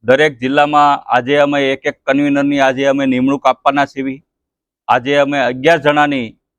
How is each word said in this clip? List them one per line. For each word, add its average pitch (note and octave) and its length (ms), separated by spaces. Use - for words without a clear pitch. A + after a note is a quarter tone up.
દરેક C3 340
જિલ્લામાં D3 640
આજે B2+ 360
અમે C#3+ 340
એક C3+ 140
એક - 180
કન્વીનરની C#3+ 560
આજે C3+ 260
અમે C#3 200
નિમણૂક C3 400
આપવાના C#3 400
છીએ. C3+ 360
આજે C3 300
અમે C#3+ 200
અગિયાર C3 400
જણાની D3 580